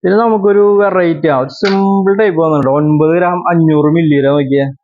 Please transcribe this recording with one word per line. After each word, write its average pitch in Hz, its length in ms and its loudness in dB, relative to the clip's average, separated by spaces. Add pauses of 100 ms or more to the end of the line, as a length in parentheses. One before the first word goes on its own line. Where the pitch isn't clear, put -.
പിന്നെ 185 240 0
നമുക്കൊരു 202 400 2 (180)
വെറൈറ്റി 170 520 0
ആ, 131 100 0
ഒരു 139 160 -10
സിമ്പിൾ 196 600 0
ടൈപ്പ് 190 240 0
വന്നിട്ടുണ്ട്. 147 340 0
ഒൻപത് 151 400 0
ഗ്രാം 175 200 -2 (140)
അഞ്ഞൂറ് 156 440 2
മില്ലിയില 143 400 0
നോക്കിയേ. 139 300 0 (180)